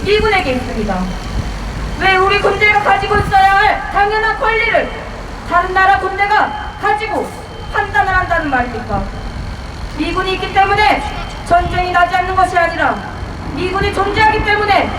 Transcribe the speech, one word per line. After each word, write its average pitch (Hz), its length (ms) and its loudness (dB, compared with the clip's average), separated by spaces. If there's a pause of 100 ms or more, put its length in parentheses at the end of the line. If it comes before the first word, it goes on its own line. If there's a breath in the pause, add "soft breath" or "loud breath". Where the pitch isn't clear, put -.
미군에게 403 480 2
있습니다. 226 440 -2 (1040)
왜 381 180 4
우리 392 240 2
군대가 415 420 4
가지고 392 340 2
있어야 392 380 4
할 403 360 2
당연한 427 460 2
권리를 453 540 0 (580)
다른 359 240 2
나라 381 260 4
군대가 392 520 0 (300)
가지고 415 480 -2 (440)
판단을 403 420 0
한다는 339 340 0
말입니까? 233 520 -2 (960)
미군이 349 360 -2
있기 370 200 -4
때문에 403 500 4 (440)
전쟁이 359 440 2
나지 349 240 2
않는 359 200 0
것이 359 220 0
아니라 311 380 0 (600)
미군이 381 380 -2
존재하기 427 500 2
때문에 415 560 2